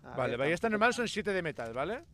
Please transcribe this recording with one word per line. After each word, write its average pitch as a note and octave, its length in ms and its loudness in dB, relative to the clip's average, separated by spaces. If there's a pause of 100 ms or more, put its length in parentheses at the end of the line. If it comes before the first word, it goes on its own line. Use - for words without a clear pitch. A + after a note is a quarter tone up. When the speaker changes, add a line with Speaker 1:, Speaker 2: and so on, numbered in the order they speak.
(120)
Speaker 1:
A A#2+ 40 -6
Speaker 2:
Vale, B2 140 2
Speaker 1:
ver, A#2+ 80 -2
Speaker 2:
ballesta E3 280 2
Speaker 1:
tampoco A3 120 2
Speaker 2:
normal A3+ 120 6
Speaker 1:
tanto. - 120 -2
Speaker 2:
son G#3+ 60 0
siete G3+ 240 -2
de F#3 100 2
metal, A#2+ 300 -4
¿vale? F#3 420 -2